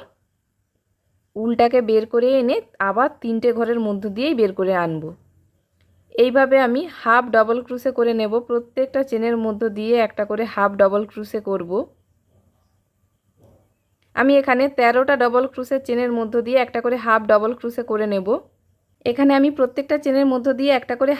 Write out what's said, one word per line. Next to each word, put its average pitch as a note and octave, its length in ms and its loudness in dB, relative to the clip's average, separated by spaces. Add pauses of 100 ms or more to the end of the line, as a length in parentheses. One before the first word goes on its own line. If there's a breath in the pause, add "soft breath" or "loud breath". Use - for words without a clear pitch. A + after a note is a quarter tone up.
(1400)
উলটাকে A#3 520 2
বের A3 240 2
করে A#3+ 160 2 (120)
এনে B3+ 160 0 (320)
আবার A3 200 0 (140)
তিনটে A3+ 260 -2 (100)
ঘরের A#3 280 -2
মধ্য G3+ 160 -4 (140)
দিয়েই C#4+ 240 -2
বের G3+ 180 2
করে F#3+ 140 0 (120)
আনব। D#3+ 200 -6 (1080)
এইভাবে B3+ 420 4 (100)
আমি B3 160 0 (180)
হাফ A#3+ 240 2 (100)
ডাবল A3 320 2
ক্রোশে B3+ 320 -6
করে A#3 220 2
নেব, G#3+ 120 -2 (160)
প্রত্যেকটা C4 520 -4 (100)
চেনের A#3 340 -2
মধ্য G#3+ 180 -4 (140)
দিয়ে A3 180 0 (120)
একটা G#3 240 -6
করে G#3+ 140 -4 (100)
হাফ G3+ 260 0
ডাবল G3+ 300 4
ক্রোশে G#3+ 380 -10
করব। F#3 220 -4 (2500)
আমি C4 240 4
এখানে C4 240 2 (140)
তেরোটা B3+ 440 4
ডাবল B3 300 2
ক্রোশের C4 340 -4
চেনের A#3+ 320 -2
মধ্য A3+ 160 -4 (120)
দিয়ে B3 180 2
একটা B3 200 -4
করে B3 200 0
হাফ A3+ 260 2
ডাবল G#3+ 280 4
ক্রোশে A#3 320 -8
করে G#3+ 240 -2
নেব। F#3+ 140 -4 (800)
এখানে C#4 320 2
আমি C#4+ 200 4
প্রত্যেকটা C4+ 460 -2
চেনের C#4 280 2
মধ্য B3 140 -4 (120)
দিয়ে C#4 220 2
একটা B3+ 200 -6
করে C4+ 200 2